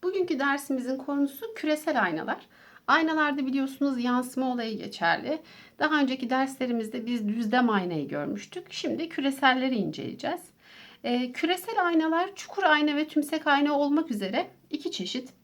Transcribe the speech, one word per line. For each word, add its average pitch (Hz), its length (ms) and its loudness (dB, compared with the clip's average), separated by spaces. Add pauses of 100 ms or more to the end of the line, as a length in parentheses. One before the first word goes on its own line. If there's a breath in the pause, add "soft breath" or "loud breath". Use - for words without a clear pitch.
Bugünkü 359 360 0
dersimizin 269 580 -2
konusu 285 580 -2
küresel 302 480 0
aynalar. 170 440 -2 (400 loud breath)
Aynalarda 302 600 2
biliyorsunuz 269 580 0
yansıma 254 480 0
olayı 226 260 -4
geçerli. 202 600 0 (400 loud breath)
Daha 302 220 2
önceki 254 300 0
derslerimizde 247 760 -2
biz 233 220 -2
düzlem 233 420 2
aynayı 175 380 0
görmüştük. 147 640 -6
Şimdi 330 360 -4
küreselleri 269 680 2
inceleyeceğiz. 180 640 -4 (640 loud breath)
Ee, 247 280 0
küresel 370 540 0
aynalar 330 480 2
çukur - 280 -6
ayna 302 340 6
ve 302 120 0
tümsek 302 380 -2
ayna 285 320 4
olmak 294 320 2
üzere 208 400 -4 (200)
iki - 200 -6
çeşit. - 420 -6 (120)